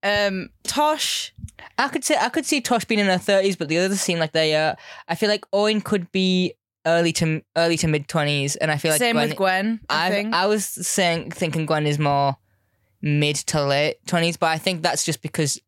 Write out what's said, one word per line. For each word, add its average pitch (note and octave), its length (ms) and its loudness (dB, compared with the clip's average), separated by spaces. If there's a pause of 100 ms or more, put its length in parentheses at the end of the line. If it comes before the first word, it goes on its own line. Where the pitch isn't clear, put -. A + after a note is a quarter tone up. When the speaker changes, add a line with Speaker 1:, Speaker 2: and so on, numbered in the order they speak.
Speaker 1:
Um, G3+ 440 0 (160)
Tosh. - 680 -2 (460)
Speaker 2:
I B3+ 100 4
could C4+ 160 -4
say, D4+ 140 2
I A#3 100 2
could C#4 160 -2
see D4 160 0
Tosh A#3 260 0
being A3 140 0
in G3+ 60 2
her F#3 120 4
thirties, G3 380 2
but D#3+ 120 -6
the D#3+ 100 0
others F#3+ 220 0
seem E3+ 180 -2
like D#3 140 -2
they D#3 240 2
are. D#3 200 2 (300)
I - 80 -2
feel G#3 140 0
like G#3 240 0
Owen G#3 280 2
could G3 300 -2
be F#3 440 2 (300)
early E3+ 300 2
to, D#3 260 0 (160)
early E3+ 220 2
to E3+ 80 0
mid D3+ 220 0
twenties, C#3+ 480 0
and D#3 160 -2
I D3 60 -2
feel D#3+ 120 0
like D#3 80 2
Speaker 1:
Same A#3+ 160 0
Speaker 2:
Gwen, A#3 140 2
Speaker 1:
with A3 80 -6
Gwen, G3 520 0
I D#3 180 0
Speaker 2:
I've, F#3+ 60 0
Speaker 1:
think. G#3 220 -2
Speaker 2:
I F3+ 120 2
was G#3 200 0
saying, F3 640 -2
thinking D#3+ 360 -4
Gwen D3+ 200 0
is D3 140 0
more C#3+ 360 0 (640)
mid D3 360 2
to D3 280 -2
late C#3 420 0
twenties, E3+ 300 0
but E3+ 140 0
I D#3+ 80 -2
think F3 240 -4
that's E3+ 220 -2
just - 180 -4
because - 460 -4